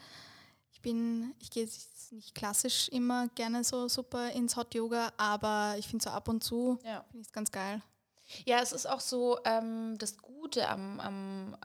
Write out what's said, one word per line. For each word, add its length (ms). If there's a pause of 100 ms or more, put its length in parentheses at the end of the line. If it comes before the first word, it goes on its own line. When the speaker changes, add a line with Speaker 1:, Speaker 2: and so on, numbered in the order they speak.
(720)
Speaker 1:
ich 100
bin, 580
ich 100
gehe 140
jetzt 480
nicht 240
klassisch 540
immer 400
gerne 340
so 240
super 440
ins 260
Hot 160
Yoga, 440
aber 600
ich 100
find 140
so 80
ab 180
und 160
zu, 400
Speaker 2:
Ja. 280
Speaker 1:
find 100
ich's 100
ganz 200
geil. 300 (640)
Speaker 2:
Ja, 160
es 100
ist 160
auch 120
so, 460
ähm, 520
das 200
Gute 500
am, 320
am, 640